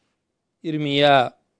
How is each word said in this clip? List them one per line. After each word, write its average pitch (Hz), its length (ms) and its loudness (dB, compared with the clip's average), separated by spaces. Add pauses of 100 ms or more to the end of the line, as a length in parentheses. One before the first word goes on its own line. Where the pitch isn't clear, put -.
(600)
Ирмия, 143 720 0 (260)